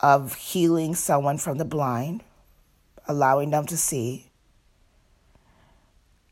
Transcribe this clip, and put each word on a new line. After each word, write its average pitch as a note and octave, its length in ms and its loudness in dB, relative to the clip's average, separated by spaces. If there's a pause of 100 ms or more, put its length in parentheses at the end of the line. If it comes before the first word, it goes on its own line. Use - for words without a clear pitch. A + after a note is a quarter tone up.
of C#3 340 4
healing E3+ 600 0
someone C#3+ 420 0
from C#3+ 200 -6
the D#3+ 80 -4
blind, C#3+ 580 -4 (840)
allowing C#3+ 420 2
them D3 160 0
to E3+ 100 -8
see, B2+ 560 -6 (2000)